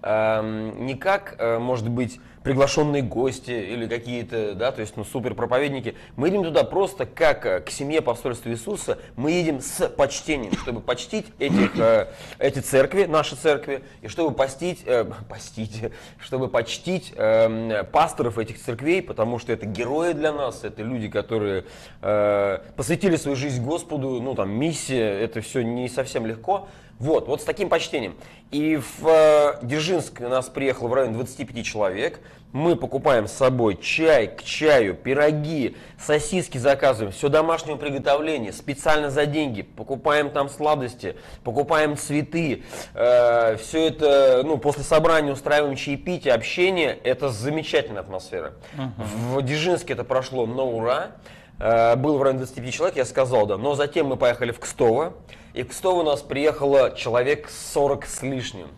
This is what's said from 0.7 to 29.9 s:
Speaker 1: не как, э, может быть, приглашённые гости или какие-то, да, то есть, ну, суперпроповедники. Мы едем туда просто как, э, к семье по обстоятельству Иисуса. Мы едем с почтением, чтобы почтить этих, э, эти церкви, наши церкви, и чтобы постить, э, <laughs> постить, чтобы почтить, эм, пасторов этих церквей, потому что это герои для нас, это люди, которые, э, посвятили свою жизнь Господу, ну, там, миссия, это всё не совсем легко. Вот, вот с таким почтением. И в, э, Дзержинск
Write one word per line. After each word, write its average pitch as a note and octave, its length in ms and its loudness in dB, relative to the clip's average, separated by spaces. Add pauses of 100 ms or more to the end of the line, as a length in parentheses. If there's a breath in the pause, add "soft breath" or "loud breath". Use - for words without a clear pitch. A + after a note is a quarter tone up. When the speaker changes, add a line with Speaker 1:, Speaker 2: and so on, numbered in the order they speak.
Speaker 1:
не C3+ 100 -4
как, G3 440 -2
э, A#2 200 0
может A#2+ 300 -2
быть, A#2+ 300 -4 (240 loud breath)
приглашённые C#3 600 2
гости B2 480 -2
или A2+ 360 -4
какие-то, A#2 680 -4
да, A#2+ 200 -2
то A#2 80 -8
есть, - 160 -10
ну, G#2+ 80 -8
суперпроповедники. A#2+ 920 -2 (220 loud breath)
Мы C3+ 100 0
едем F#3+ 160 2
туда D#3 220 2
просто F#3 400 -2
как, D3 400 2
э, F#2 160 0
к - 80 -12
семье D3 320 -2
по A#2+ 100 0
обстоятельству A#2 400 -4
Иисуса. D3 460 -6 (180 loud breath)
Мы C#3 160 -2
едем D#3+ 300 0
с - 260 -4
почтением, C#3 680 -2
чтобы A#2 240 -6
почтить - 460 -4 (120)
этих, F#3+ 400 2
э, A2 280 6 (320 loud breath)
эти C#3 200 0
церкви, C3+ 460 2
наши D3+ 320 0
церкви, C#3+ 440 0 (200 loud breath)
и A2 80 -12
чтобы D#3 260 -2
постить, C3+ 500 -2
э, A#2+ 200 2
<laughs> A2+ 240 -12
постить, A2 560 -10 (340 loud breath)
чтобы C3 300 -4
почтить, - 680 -4
эм, A2 760 2
пасторов C#3+ 440 2
этих - 240 -6
церквей, C#3+ 400 0
потому A#2 380 -2
что A#2 140 -4
это A2 120 -6
герои B2+ 460 -2
для D3+ 220 0
нас, C3+ 320 -6
это G#2+ 180 -10
люди, A2+ 240 -6
которые, G#2 560 -2 (380 loud breath)
э, G2+ 580 2 (160)
посвятили E3 400 0
свою C#3 220 -2
жизнь B2+ 260 -4
Господу, C3+ 580 -4
ну, B2+ 140 -6
там, G2 160 -2
миссия, B2 640 -2
это A2+ 260 -4
всё B2 220 -4
не A#2+ 260 -4
совсем B2 380 -4
легко. A2+ 420 -4 (320 loud breath)
Вот, C3 280 0
вот D3 140 -2
с - 20 -14
таким E3+ 260 -4
почтением. D3+ 460 -2 (360 loud breath)
И D3+ 260 0
в, D3 300 -4
э, D3+ 560 6
Дзержинск D#3 580 -2